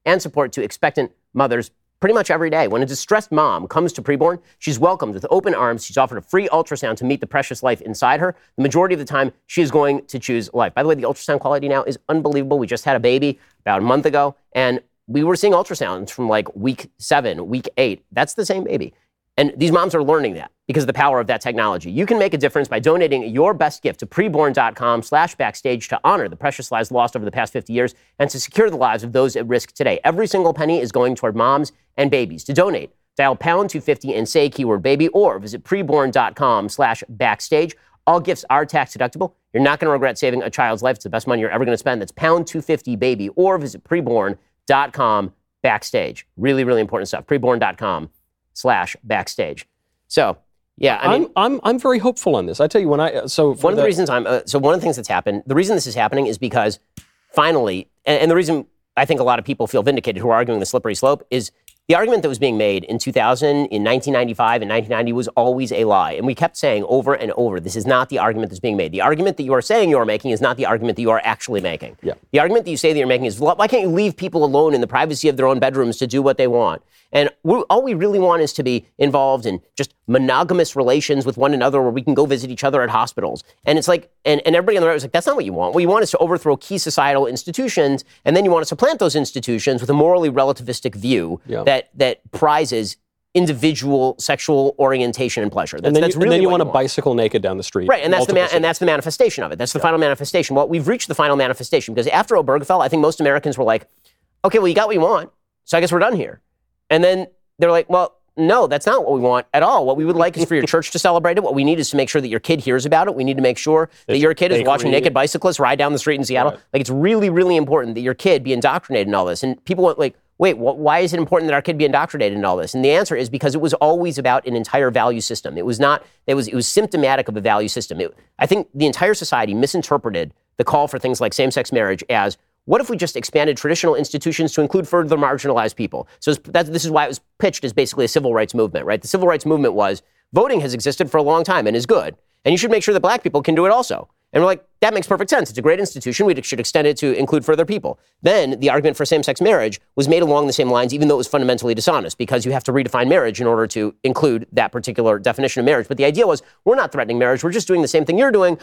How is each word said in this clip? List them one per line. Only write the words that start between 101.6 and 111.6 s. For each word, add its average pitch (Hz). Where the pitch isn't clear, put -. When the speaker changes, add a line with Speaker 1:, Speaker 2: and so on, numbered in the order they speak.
Speaker 1:
because 117
after 208
Obergefell, 151
I 131
think 156
most 156
Americans 143
were 131
like, 113
"Okay, 196
well, 185
you 165
got 214
what 214
you 165
want, 170
so 165
I 170
guess 170
we're 175
done 220
here." -
And 160
then 185
they're 170
like, 170
"Well, 180
no, 175
that's 143
not 240
what 143
we 131
want 123
at 147
all. 196
What 131
we 156
would 170
like 170
is 165
for 156
your 135
Speaker 2:
<laughs> -
Speaker 1:
church 165
to 170
celebrate 175
it. 202
What 139
we 139